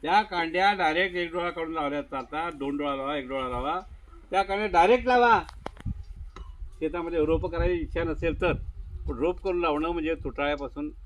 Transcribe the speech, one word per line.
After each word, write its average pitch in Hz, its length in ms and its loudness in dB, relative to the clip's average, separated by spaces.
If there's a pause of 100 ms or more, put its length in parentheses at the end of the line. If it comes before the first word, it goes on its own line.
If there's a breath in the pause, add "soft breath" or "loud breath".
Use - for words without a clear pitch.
त्या 180 200 4
कांड्या 180 520 2
डायरेक्ट 180 420 2
एक 170 180 -2
डोळा 175 160 0
काढून 165 240 -4
लावल्या 147 280 0
चालतात. 143 500 -6
दोन 143 260 -4
डोळा 143 180 -2
लावा, 139 220 -2
एक 131 100 -6
डोळा 131 220 -2
लावा, 135 300 -2 (520)
त्या 190 120 4
कांड्या 196 240 -2
डायरेक्ट 202 400 6
लावा. 240 340 6 (1400)
शेतामध्ये 165 460 0
रोप 160 200 2
करायची 170 380 0
इच्छा 165 200 -2
नसेल 160 380 -2
तर, 170 120 2 (540)
पण 131 100 -6
रोप 170 240 0
करून 175 200 0
लावणं 160 280 0
म्हणजे 165 260 -2
तुटाळ्यापासून 147 760 -4 (140)